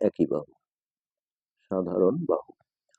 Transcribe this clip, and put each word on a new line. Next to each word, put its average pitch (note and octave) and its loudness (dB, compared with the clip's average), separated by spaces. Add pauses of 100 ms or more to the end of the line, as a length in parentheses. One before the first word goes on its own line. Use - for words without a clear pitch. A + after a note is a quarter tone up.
একই G#2+ 0
বাহু, - -6 (1160)
সাধারণ F#2+ 0
বাহু। - -4 (460)